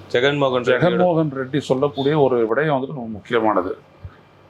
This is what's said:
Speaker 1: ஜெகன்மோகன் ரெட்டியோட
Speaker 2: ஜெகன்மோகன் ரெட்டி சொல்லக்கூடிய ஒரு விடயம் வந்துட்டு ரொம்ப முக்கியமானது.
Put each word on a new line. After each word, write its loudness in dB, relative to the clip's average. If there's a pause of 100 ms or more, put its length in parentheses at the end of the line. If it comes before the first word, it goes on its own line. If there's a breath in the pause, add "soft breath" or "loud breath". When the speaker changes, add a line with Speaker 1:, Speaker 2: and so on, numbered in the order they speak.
(140)
Speaker 1:
ஜெகன்மோகன் 0
ரெட்டியோட -
Speaker 2:
ஜெகன்மோகன் 2
ரெட்டி -6
சொல்லக்கூடிய 0
ஒரு 4
விடயம் 0
வந்துட்டு -6
ரொம்ப -10
முக்கியமானது. -2 (720 loud breath)